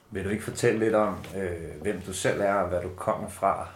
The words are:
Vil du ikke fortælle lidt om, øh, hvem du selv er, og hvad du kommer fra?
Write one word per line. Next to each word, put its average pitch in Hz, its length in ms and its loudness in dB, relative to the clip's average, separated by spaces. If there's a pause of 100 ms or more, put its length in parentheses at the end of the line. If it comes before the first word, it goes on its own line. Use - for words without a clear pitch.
(120)
Vil 95 120 -4
du 98 60 -2
ikke 107 140 -2
fortælle 117 360 2
lidt 110 160 4
om, 104 200 4 (220)
øh, 82 440 -6
hvem 90 200 -2
du 92 120 -8
selv 95 280 0
er, 101 120 4
og 92 160 2
hvad 90 120 0
du 90 80 -6
kommer - 400 -2
fra? - 460 0